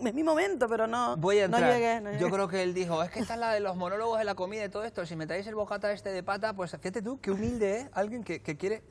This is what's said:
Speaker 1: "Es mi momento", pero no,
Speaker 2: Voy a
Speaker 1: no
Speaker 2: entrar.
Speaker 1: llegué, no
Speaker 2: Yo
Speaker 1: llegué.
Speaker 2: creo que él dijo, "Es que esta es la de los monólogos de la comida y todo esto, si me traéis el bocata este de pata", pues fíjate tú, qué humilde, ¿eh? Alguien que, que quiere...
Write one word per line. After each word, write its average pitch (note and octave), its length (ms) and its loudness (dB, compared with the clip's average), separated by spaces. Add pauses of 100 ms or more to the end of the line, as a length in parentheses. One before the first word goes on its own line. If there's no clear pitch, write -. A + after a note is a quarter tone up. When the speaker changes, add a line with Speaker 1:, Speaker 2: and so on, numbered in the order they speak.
Speaker 1:
"Es A3 80 0
mi D4+ 100 0
momento", D#4 440 4
pero A3 200 2
no, A#3 300 0
Speaker 2:
Voy G3 220 4
a F#3+ 80 6
Speaker 1:
no A3+ 100 4
Speaker 2:
entrar. A#3+ 160 6
Speaker 1:
llegué, A#3 280 2
no G#3 100 -6
Speaker 2:
Yo G#3 80 -4
Speaker 1:
llegué. - 120 2
Speaker 2:
creo G3 160 2
que F#3 160 0
él F3+ 100 0
dijo, E3+ 300 0
"Es E3+ 80 -2
que A3+ 80 -6
esta A3+ 160 -4
es A#3 40 -4
la A3+ 120 0
de G#3+ 80 2
los F#3+ 160 -2
monólogos G#3+ 440 0
de A3 60 0
la G3+ 100 -2
comida G#3 300 -4
y G3 40 -6
todo G3+ 140 -4
esto, G#3+ 220 -6
si E3 100 -8
me D#3+ 120 -4
traéis F#3+ 200 -4
el A3 80 -8
bocata G#3 360 -2
este G3+ 200 -6
de F3+ 120 -4
pata", G3+ 300 -2
pues F#3 180 -6
fíjate F#3+ 300 -6
tú, B3+ 200 -6
qué G3 100 -2
humilde, G#3+ 500 0
¿eh? C#4 120 -12
Alguien G#3+ 300 -2
que, E3 180 -6
que D3+ 160 -6
quiere... G#3 340 -2